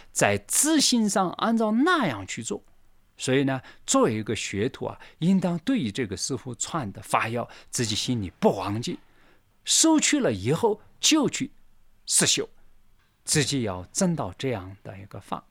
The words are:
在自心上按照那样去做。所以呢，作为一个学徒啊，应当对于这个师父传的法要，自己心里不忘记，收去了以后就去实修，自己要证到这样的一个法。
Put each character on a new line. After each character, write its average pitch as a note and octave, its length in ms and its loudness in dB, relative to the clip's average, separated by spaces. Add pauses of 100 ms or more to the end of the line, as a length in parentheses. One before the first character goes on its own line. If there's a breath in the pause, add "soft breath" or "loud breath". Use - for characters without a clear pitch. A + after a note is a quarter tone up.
(120)
在 G2+ 260 2 (100)
自 D4+ 340 2
心 A3 280 2
上 F#3+ 220 0
按 A3+ 240 0
照 A3 160 2
那 C#4 360 4
样 G#2 180 -4
去 - 160 -10
做。 G3+ 220 -8 (520)
所 - 200 0
以 C#3 80 4
呢， C3+ 180 0 (240 loud breath)
作 C4+ 180 4
为 C3+ 120 4
一 G#2+ 80 -2
个 A2 120 -4
学 G2+ 340 -2
徒 - 160 -10
啊， - 140 -8 (200 loud breath)
应 F#3+ 200 4
当 F3 200 0
对 C4+ 180 0
于 B2 140 -2
这 A#2+ 160 -4
个 G2 100 -8
师 - 180 -6
父 A#2+ 200 -10
传 B2 360 -6
的 A2 100 -14
法 - 280 0
要， A2+ 180 -6 (220 loud breath)
自 B2 160 -2
己 A2 80 -2
心 A#2+ 280 -2
里 F2+ 180 -6
不 G3 160 4
忘 G2+ 260 -4
记， F3 160 -8 (680 soft breath)
收 D#4 340 4
去 - 200 2
了 F3 140 2
以 G2+ 200 0
后 G#3+ 280 0 (180)
就 - 300 4
去 - 220 -6 (540)
实 - 200 2
修， - 240 0 (760)
自 D3+ 180 2
己 B2 200 -2
要 F2+ 280 -6
证 F3+ 240 0
到 A2 220 -4
这 C3+ 140 -4
样 G2 320 -8
的 G2+ 140 -14
一 G2 80 -16
个 G2+ 140 -16
法。 - 320 -10